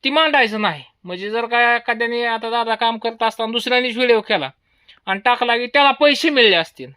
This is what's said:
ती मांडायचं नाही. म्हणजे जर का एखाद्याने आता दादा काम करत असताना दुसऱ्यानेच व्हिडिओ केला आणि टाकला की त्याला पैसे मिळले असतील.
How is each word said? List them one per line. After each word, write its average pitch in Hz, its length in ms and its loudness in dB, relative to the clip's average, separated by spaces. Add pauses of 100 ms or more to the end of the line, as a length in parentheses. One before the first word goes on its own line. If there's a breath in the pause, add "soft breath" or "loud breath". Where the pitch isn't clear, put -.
ती 269 60 -2
मांडायचं 277 520 0
नाही. 160 220 -4 (200)
म्हणजे 180 260 -10
जर 233 160 -4
का 240 300 2
एखाद्याने 233 500 -4
आता 226 240 -4
दादा 226 260 -2
काम 233 220 -2
करत 226 260 -4
असताना 226 280 -4
दुसऱ्यानेच 240 440 -2
व्हिडिओ 240 260 2
केला 165 280 -4 (560 soft breath)
आणि 190 200 -4
टाकला 247 320 2
की 247 100 -4
त्याला 277 240 4
पैसे 294 380 2
मिळले 240 260 4
असतील. 135 420 -4